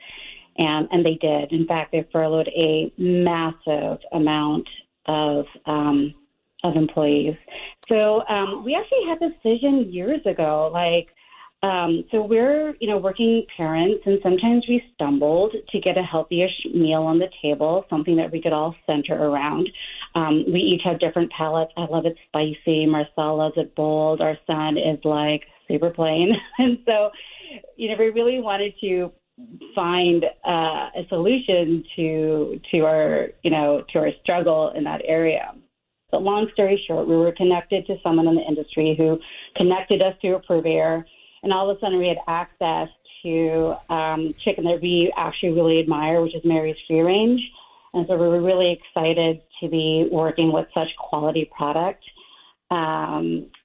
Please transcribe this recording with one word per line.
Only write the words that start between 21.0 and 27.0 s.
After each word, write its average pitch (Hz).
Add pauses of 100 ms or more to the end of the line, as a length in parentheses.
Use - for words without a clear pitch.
different 170
palates. 160
I 170
love 165
it 165 (120)
spicy. 156
Marcel 151
loves 156
it -
bold. 156
Our 156 (100)
son 156
is, 151
like, 151 (240)
super 151
plain. 170 (120)
<laughs> -
And 247
so, 214 (680)